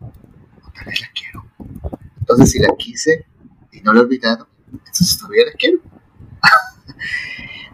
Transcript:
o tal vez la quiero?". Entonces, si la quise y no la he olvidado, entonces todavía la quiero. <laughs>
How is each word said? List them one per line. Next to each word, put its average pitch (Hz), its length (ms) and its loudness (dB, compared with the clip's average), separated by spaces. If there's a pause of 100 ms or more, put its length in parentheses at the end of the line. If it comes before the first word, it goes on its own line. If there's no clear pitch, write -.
o - 720 -20
tal - 140 -20
vez - 140 -6
la - 140 -16
quiero?". - 300 -14 (760)
Entonces, - 300 6
si - 100 -2
la 101 160 4
quise 156 500 -2 (460)
y - 80 -20
no 104 120 2
la 113 80 8
he - 20 6
olvidado, 120 440 -2 (240)
entonces - 480 -2
todavía 208 280 2
la - 60 -10
quiero. 339 260 0 (640)
<laughs> - 560 -2 (760)